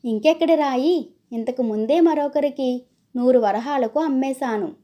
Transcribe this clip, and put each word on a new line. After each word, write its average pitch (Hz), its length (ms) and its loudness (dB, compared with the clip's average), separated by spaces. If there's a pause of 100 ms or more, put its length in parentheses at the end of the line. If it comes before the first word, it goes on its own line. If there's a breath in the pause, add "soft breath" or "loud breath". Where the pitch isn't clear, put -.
"ఇంకెక్కడి 311 500 2
రాయి? 294 540 0 (240)
ఇంతకు 247 300 -6
ముందే 220 380 0
మరొకరికి 285 800 0 (340)
నూరు 247 220 4
వరహాలకు 233 600 0
అమ్మేశాను" 262 720 -2 (120)